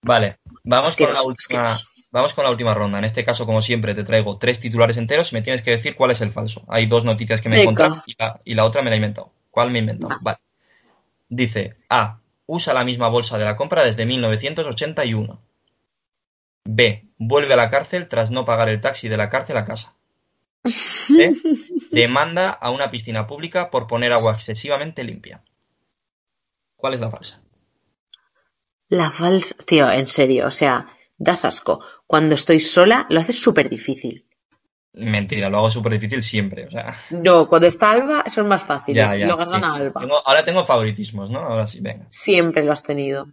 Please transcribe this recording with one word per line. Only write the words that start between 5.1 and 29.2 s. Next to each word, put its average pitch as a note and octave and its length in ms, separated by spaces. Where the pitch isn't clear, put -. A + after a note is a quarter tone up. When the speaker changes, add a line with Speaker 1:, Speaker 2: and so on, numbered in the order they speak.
Speaker 1:
y A#2+ 40
me A2 60
tienes B2 220
que B2 80
decir A#2 240
cuál B2+ 160
es A#2 100
el G#2 100
falso. A2 360
Hay A2+ 180
dos A#2 200
noticias A2 360
que A2 80
me A2 60
he G#3+ 100
Speaker 2:
Venga. A2 60
Speaker 1:
encontrado D#3 200
y A2+ 140
la... A2+ 260
y A#2 80
la A2 120
otra A2+ 180
me B2 80
la A2 40
he - 20
inventado. G#2+ 340
¿Cuál A#2+ 220
me A#2+ 80
he - 20
inventado? A2 300
Speaker 2:
Va. - 100
Speaker 1:
Vale. - 160
Dice, A2+ 500
A, A2 300
usa D#3+ 300
la B2+ 80
misma B2 240
bolsa A#2 320
de G#2+ 60
la G#2+ 100
compra D3 280
desde A2+ 220
mil B2+ 160
novecientos C3 460
ochenta D3 380
y A2+ 100
uno. G#2+ 260
B, A2 420
vuelve C3+ 380
a - 20
la A2+ 140
cárcel D#3 360
tras A2+ 220
no B2 160
pagar A2+ 240
el G#2+ 120
taxi A2+ 260
de G#2+ 100
la G#2 120
cárcel C3 280
a G#2 80
casa. A2 300
Speaker 2:
<laughs> - 380
Speaker 1:
C, - 680
demanda D#3 600
a - 180
una C3 220
piscina A2 340
pública E3 460
por A#2+ 160
poner A#2+ 260
agua A2+ 200
excesivamente C#3 680
limpia. - 400
¿Cuál C3+ 180
es B2 60
la A2 100
falsa? - 320
Speaker 2:
La E3+ 220
falsa, F3 460